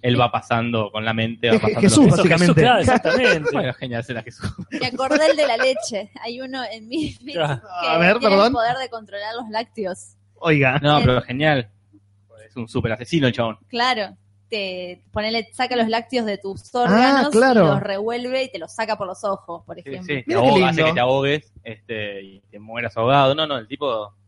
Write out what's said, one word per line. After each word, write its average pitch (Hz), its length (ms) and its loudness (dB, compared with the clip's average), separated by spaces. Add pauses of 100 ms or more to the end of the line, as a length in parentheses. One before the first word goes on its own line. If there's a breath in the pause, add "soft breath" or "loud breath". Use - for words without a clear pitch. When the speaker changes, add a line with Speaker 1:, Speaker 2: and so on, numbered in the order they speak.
Speaker 1:
él 123 180 2
va 120 120 4
pasando 117 600 -2
con 107 140 -6
la 113 80 -2
mente, 113 360 -2
va 113 60 4
Speaker 2:
Es 107 60 2
Je-, 110 60 0
Speaker 1:
pasando 110 140 0
Speaker 2:
Jesús, - 240 4
Speaker 1:
los - 20 8
Speaker 3:
Eso, 147 160 4
Jesús, 180 60 4
Speaker 2:
básicamente. 170 320 4
Speaker 3:
claro, 233 180 4
exactamente. 202 720 2
Speaker 1:
Bueno, 147 200 -2
genial, 120 300 -8
será 123 200 -8
Jesús. - 260 -12 (220)
Speaker 4:
Me 269 160 -6
acordé 262 420 0
el 311 80 4
de 302 80 2
la 233 120 -2
leche. 240 520 -2 (140)
Hay 240 180 -12
uno 262 200 -10 (100)
en 220 160 -16
mi 294 280 -6
Speaker 3:
Claro. 160 460 -6
Speaker 4:
que - 280 -8
Speaker 2:
A 160 100 0
ver, 185 180 4
Speaker 4:
tiene 226 180 2
Speaker 2:
perdón. 202 120 4
Speaker 4:
el 262 60 2
poder 240 240 -2
de 254 120 -8
controlar 214 460 -12
los 233 140 -10
lácteos. 214 680 -8 (200)
Speaker 2:
Oiga. 143 460 2
Speaker 1:
No, 147 140 4
Speaker 4:
Bien. 135 120 2
Speaker 1:
pero 123 140 2
genial. 135 480 0 (800)
Es - 80 -20
un 117 120 -10
súper 113 260 -2
asesino 131 340 0
el 117 60 2
chabón. 113 340 -4
Speaker 4:
Claro. 240 480 -2 (340)
Te, 185 640 -10
ponele, 220 420 -4
saca 247 220 -4
los 226 120 0
lácteos 226 380 -2
de 202 140 -4
tus - 340 -12
Speaker 2:
Ah, 247 60 -2
Speaker 4:
órganos 247 500 4
Speaker 2:
claro. 240 340 4
Speaker 4:
y 160 40 6
los 139 140 2
revuelve 240 640 -4
y 262 60 -14
te - 60 -12
los - 160 -12
saca 214 240 -4
por 208 80 -8
los 185 180 -12
ojos, 196 400 -6
por - 120 -14
Speaker 1:
Sí, 175 60 -20
Speaker 4:
ejemplo. 139 200 -12
Speaker 1:
sí, 180 60 -16
te 139 180 -4
Speaker 2:
Mira - 160 0
qué 127 60 6
Speaker 1:
ahoga, 175 220 6
hace 170 80 0
Speaker 2:
lindo. 160 100 4
Speaker 1:
que 160 80 2
te - 40 0
ahogues, 135 540 0 (100)
este, 107 600 -10
y 95 160 -20 (100)
te 104 80 -20
mueras 113 400 -10
ahogado. 135 380 4
No, 156 100 -2
no, 143 140 -6
el 110 80 -16
tipo 113 480 -6 (120)